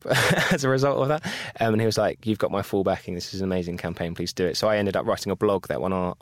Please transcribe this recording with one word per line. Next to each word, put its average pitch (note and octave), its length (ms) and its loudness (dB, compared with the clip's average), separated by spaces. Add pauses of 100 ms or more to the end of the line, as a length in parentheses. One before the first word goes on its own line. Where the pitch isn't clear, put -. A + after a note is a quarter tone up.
<laughs> C3+ 460 2
as D3+ 120 0
a C3 60 2
result C3+ 300 2
of C3 80 2
that?" D3+ 180 0 (340)
Um, A2+ 140 4
and A2 80 4
he A2+ 60 4
was G#2 100 2
like, G#2 300 0
"You've G#2+ 100 2
got - 140 0
my G2 100 0
full G2 220 0
backing. F#2 320 0
This - 180 -8
is F#2+ 80 -4
an F#2+ 40 -2
amazing F2 320 -2
campaign. E2+ 360 -6
Please F2 200 -6
do F#2 120 0
it." E2 100 0
So G#2+ 120 0
I G#2+ 100 2
ended G2+ 180 0
up G2 120 0
writing G2+ 240 -2
a F2+ 40 0
blog G2+ 300 2
that B1+ 160 -4
went F#2+ 140 0
on F#2 80 0
our, F2+ 180 -4